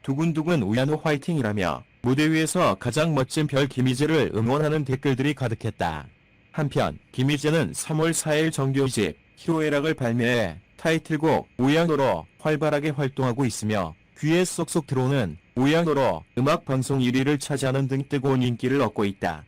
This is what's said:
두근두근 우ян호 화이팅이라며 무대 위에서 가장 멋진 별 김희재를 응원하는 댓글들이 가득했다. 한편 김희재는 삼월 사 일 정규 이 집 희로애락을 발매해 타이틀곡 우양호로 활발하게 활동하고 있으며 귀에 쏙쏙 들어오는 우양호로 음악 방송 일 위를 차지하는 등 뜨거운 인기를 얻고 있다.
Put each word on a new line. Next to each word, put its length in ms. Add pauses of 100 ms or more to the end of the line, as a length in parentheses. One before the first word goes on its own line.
두근두근 600
우ян호 400
화이팅이라며 800 (200)
무대 280
위에서 460
가장 380
멋진 320
별 200
김희재를 680
응원하는 500
댓글들이 500
가득했다. 720 (460)
한편 460 (140)
김희재는 640
삼월 400
사 220
일 140
정규 360
이 20
집 280 (200)
희로애락을 580
발매해 680 (160)
타이틀곡 720 (100)
우양호로 680 (120)
활발하게 520
활동하고 540
있으며 500 (260)
귀에 240
쏙쏙 420
들어오는 500 (200)
우양호로 680 (160)
음악 260
방송 380
일 140
위를 220
차지하는 500
등 200
뜨거운 340
인기를 400
얻고 220
있다. 440